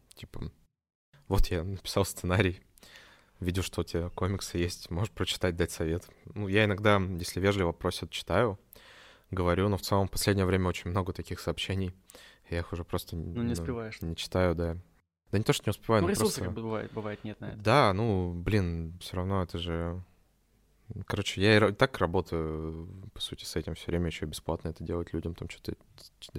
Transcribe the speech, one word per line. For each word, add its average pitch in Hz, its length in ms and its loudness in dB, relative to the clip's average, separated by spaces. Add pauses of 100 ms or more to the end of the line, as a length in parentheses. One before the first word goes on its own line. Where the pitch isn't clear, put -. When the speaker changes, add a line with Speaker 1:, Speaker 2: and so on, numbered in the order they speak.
(140)
Speaker 1:
Типа, - 380 -10 (760)
"Вот 98 200 6
я 85 160 0
написал 98 420 0
сценарий, 90 560 2 (800)
видел, 90 240 0
что - 180 -4
у - 20 0
тебя 87 260 -2
комиксы 92 480 -2
есть, 87 320 -2
можешь 85 220 -2
прочитать, - 440 0
дать 87 160 0
совет". 82 360 -2 (260)
Ну, 104 140 -4
я 104 180 6
иногда, 104 320 4
если 90 420 -2
вежливо 95 320 4
просят, - 380 -4
читаю, 101 480 0 (720)
говорю, 90 400 4
но 95 80 2
в - 40 -6
целом 98 260 2
в - 40 -8
последнее 98 340 2
время 92 220 4
очень 87 220 -4
много 92 240 -2
таких - 260 -8
сообщений, 92 520 -2 (580)
я 85 100 -2
их - 120 -8
уже 85 120 -6
просто - 320 -6
н-, 82 60 -4 (120)
Speaker 2:
Ну, 120 80 -4
не 120 100 0
Speaker 1:
ну, - 0 -
Speaker 2:
успеваешь. 110 500 -6
Speaker 1:
не 82 140 -4
читаю, 90 400 2
да. 85 220 -2 (540)
Да 98 60 2
не 107 60 0
то, 151 100 4
что - 120 -2
не 107 60 0
успеваю, 110 300 2
Speaker 2:
Ну, 85 40 4
Speaker 1:
но 90 40 2
Speaker 2:
ресурсы 104 300 0
Speaker 1:
просто - 0 -
Speaker 2:
как 92 120 -2
бы 113 100 -6
бывает, 107 300 -6
бывает, 104 320 -8
нет 107 160 -10
на 104 120 -10
это. 107 120 -12
Speaker 1:
Да, 113 300 6
ну, 95 400 2
блин, 87 640 0
всё - 180 -10
равно 95 240 0
это 87 160 -4
же... 85 440 -4 (1040)
Короче, 98 360 -4
я 107 140 8
и 107 40 10
ра-, 101 120 6
так - 260 2
работаю, 82 920 -2 (260)
по - 80 -12
сути, - 240 -10
с - 100 -8
этим 82 200 -4
всё - 160 -12
время, 85 160 2
ещё 78 180 -6
бесплатно 80 440 -6
это 82 140 -10
делать 85 300 -4
людям, 85 200 -4
там - 160 -10
что-то - 240 -8 (460)
ч-, - 180 -18